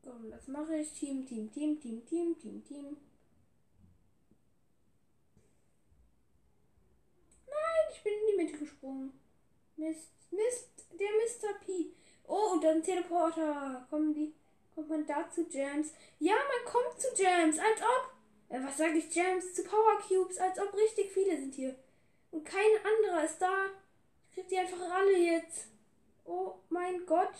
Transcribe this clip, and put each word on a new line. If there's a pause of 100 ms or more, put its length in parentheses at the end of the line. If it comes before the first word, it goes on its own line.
Komm,
das
mach
ich.
Team,
Team,
Team,
Team,
Team,
Team,
Team. (4000)
Nein,
ich
bin
in
die
Mitte
gesprungen. (640)
Mist, (220)
Mist, (280)
der (100)
Mister (100)
P. (320)
Oh,
und
dann
Teleporter.
Kommen
die, (400)
kommt
man
da
zu
Gems? (260)
Ja,
man
kommt
zu
Gems,
als
ob. (360)
Äh,
was
sag
ich,
Gems?
Zu
Power
Cubes,
als
ob
richtig
viele
sind
hier. (540)
Und
kein (120)
anderer
ist
da. (640)
Ich
krieg
die
einfach
alle
jetzt. (580)
Oh (160)
mein
Gott.